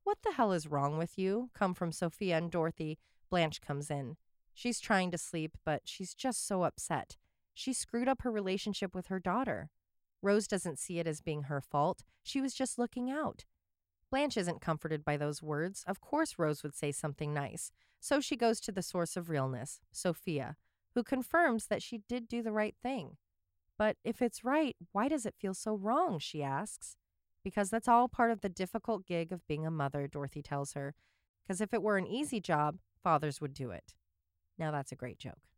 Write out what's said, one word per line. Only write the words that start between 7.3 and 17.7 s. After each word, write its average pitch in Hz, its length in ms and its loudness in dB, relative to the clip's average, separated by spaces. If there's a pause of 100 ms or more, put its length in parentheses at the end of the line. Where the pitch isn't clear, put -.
She - 220 -4
screwed 240 340 0
up 262 140 2
her 254 80 0
relationship 202 640 -2
with 185 140 -6
her 190 100 -2
daughter. 185 520 -2 (520)
Rose 202 240 4
doesn't 170 320 -2
see 170 200 -4
it 165 80 0
as 156 140 0
being 151 240 -2
her 143 160 0
fault. 151 440 0 (180)
She - 180 -2
was 269 140 -2
just - 240 -2
looking 247 320 -2
out. 285 340 -4 (680)
Blanche 269 260 2
isn't 175 240 0
comforted 156 440 -2
by 147 140 2
those 147 240 0
words. 156 420 -2
Of 185 160 -4
course - 380 0
Rose 151 240 2
would 143 120 -6
say 147 160 -2
something 147 440 -4
nice. - 360 -4 (300)